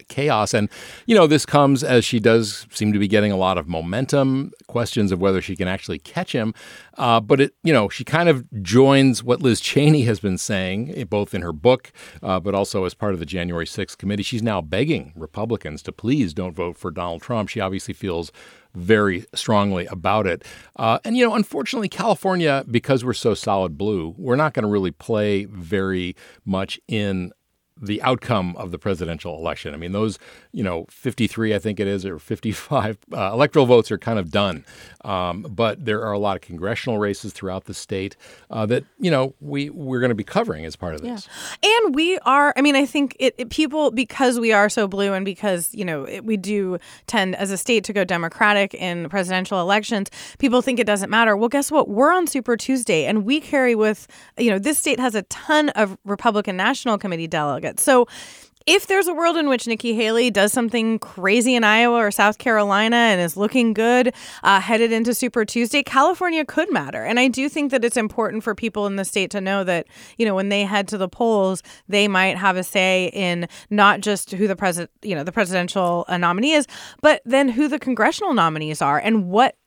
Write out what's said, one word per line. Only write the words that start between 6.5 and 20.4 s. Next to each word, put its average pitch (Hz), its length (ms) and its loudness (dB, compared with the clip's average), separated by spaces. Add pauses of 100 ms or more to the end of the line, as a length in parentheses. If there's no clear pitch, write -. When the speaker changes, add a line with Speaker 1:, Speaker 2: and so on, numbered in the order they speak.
Speaker 1:
Uh, 117 220 4
but, 127 220 2
it, 139 120 0 (100)
you 160 100 2
know, 107 160 4
she - 140 -10
kind 170 260 2
of 131 160 4 (180)
joins 131 600 6
what 123 180 0
Liz 120 180 4
Cheney 151 440 4
has 110 160 0
been 95 180 -2
saying, 101 580 -4
eh, 123 80 -8
both 101 300 -2
in 95 80 -4
her 85 120 -6
book, 120 380 2 (320)
uh, 95 160 0
but 95 160 -4
also 98 300 -2
as 87 80 -4
part 101 200 -4
of 87 60 -4
the 82 60 -6
January 85 420 -6
sixth - 300 -10
committee. 101 260 -4
She's 113 200 -6
now 104 180 -2
begging 90 540 -4
Republicans 82 680 -8
to - 80 -12
please 113 420 -2
don't 90 220 -8
vote 87 220 -6
for 90 140 -10
Donald 87 300 -8
Trump. 110 280 -4
She 110 100 -8
obviously 95 340 -6
feels 85 380 -6 (420)
very 95 600 2
strongly 101 540 0
about 95 400 -2
it. 85 160 -4 (320)